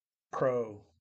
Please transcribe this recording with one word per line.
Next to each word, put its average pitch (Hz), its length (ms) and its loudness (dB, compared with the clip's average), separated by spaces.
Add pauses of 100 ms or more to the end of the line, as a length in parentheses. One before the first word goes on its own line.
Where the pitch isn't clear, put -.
(320)
pro 117 500 0 (200)